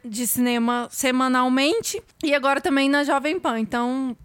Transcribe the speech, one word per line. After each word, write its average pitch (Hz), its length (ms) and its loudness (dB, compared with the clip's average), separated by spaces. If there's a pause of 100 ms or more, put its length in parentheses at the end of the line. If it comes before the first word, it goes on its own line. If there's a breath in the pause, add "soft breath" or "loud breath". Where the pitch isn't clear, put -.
de 233 220 -4
cinema 240 640 0
semanalmente 262 1080 0 (220)
e 294 120 2
agora 269 260 2
também 277 280 2
na 285 160 2
Jovem 285 340 0
Pan, 262 200 -2
então 247 680 -4